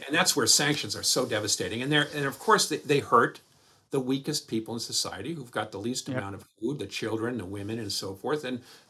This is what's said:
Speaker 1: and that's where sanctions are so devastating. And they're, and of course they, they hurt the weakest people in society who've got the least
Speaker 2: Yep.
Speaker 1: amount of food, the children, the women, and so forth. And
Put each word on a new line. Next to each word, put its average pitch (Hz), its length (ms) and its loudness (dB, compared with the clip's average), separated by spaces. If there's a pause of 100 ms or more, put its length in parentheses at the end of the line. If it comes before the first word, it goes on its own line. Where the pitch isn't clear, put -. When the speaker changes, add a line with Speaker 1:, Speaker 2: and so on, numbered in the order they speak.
Speaker 1:
and 147 80 -4
that's 175 220 4
where 120 100 4
sanctions 139 480 4
are 98 80 -6
so 127 240 2
devastating. 107 560 0
And 139 80 -2
they're, 147 240 4
and 143 120 -2
of 131 120 -4
course 208 300 4
they, 151 100 -2
they 143 220 2
hurt 127 400 4 (520)
the 139 80 2
weakest 135 480 -2
people 113 260 -2
in 117 60 -6
society - 540 -4
who've 131 180 -12
got 107 200 -4
the 95 60 -8
least 117 300 -4
Speaker 2:
Yep. 127 100 -2
Speaker 1:
amount 98 160 -6
of - 100 -14 (160)
food, 131 200 -2
the 98 60 -6
children, 113 520 -2
the 92 60 -6
women, 101 340 -6
and 104 140 -6
so 98 220 -6
forth. 143 300 -2
And 127 160 -6 (300)